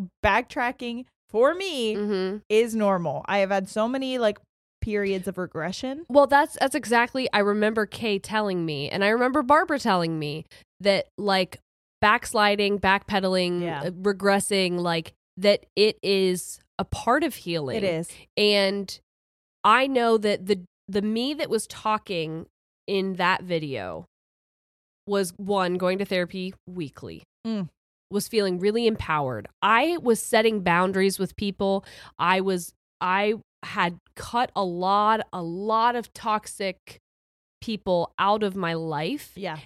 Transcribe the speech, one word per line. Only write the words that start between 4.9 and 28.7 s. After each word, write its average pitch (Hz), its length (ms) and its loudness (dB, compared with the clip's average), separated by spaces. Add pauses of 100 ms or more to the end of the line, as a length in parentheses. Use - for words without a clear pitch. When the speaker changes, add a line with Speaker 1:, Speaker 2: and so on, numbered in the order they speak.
Speaker 1:
of 185 100 -8
regression. 190 720 -6
Speaker 2:
Well, 277 200 6
that's, 285 320 4
that's 277 160 0
exactly, 240 580 0
I 208 60 4
remember 208 480 2
Kay 208 320 -4
telling 202 460 -2
me, 147 240 -4
and 196 140 -2
I 202 60 4
remember 247 320 2
Barbara 294 380 2
telling 170 400 0
me 151 260 -6 (360)
that, 196 260 2 (100)
like, 190 420 0 (420)
backsliding, 208 800 2
backpedaling, 185 840 0
Speaker 1:
Yeah. 160 220 -6
Speaker 2:
uh, 175 60 -4
regressing, 190 880 0
like, 170 340 -2 (240)
that 202 280 4 (100)
it 214 280 4
is 185 560 0 (180)
a 185 80 -4
part 277 380 0
of 302 120 -2
healing. 160 420 -4
Speaker 1:
It 202 60 -2
is. 170 260 -2 (280)
Speaker 2:
And 202 640 2 (640)
I 247 240 4
know 233 320 2
that 208 260 0
the, 190 160 0 (260)
the 196 140 0
me 233 320 -2
that 294 160 -6
was 214 160 -2
talking 165 800 -4 (420)
in 190 280 -2
that 180 280 2
video 127 600 -6 (1000)
was, 196 320 0
one, 185 380 0
going 185 240 0
to 202 60 -2
therapy 185 480 -4 (140)
weekly, 147 560 -12 (220)
Speaker 1:
Mm. 208 220 -4 (440)
Speaker 2:
was 202 160 -2
feeling 196 320 0
really 214 280 0